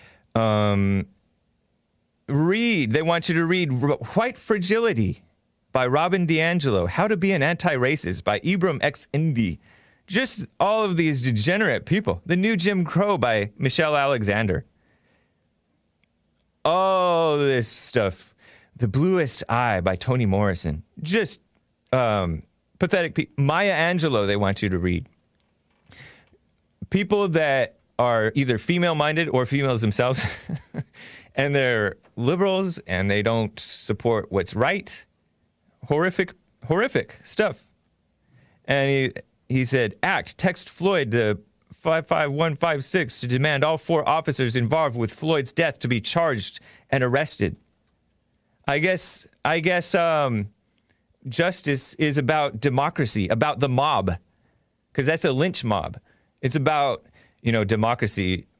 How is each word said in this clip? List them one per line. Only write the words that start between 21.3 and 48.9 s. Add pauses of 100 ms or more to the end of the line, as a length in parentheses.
um, (360)
pathetic
pe-,
Maya
Angelou
they
want
you
to
read. (1800)
People
that (200)
are
either
female-minded
or
females
themselves, (580)
<laughs>
and
they're (200)
liberals,
and
they
don't
support
what's
right. (840)
Horrific, (340)
horrific
stuff. (920)
And (580)
he,
he
said,
"Act,
text
Floyd
to (340)
five
five
one
five
six
to
demand
all
four
officers
involved
with
Floyd's
death
to
be
charged (300)
and
arrested." (1120)
I
guess, (180)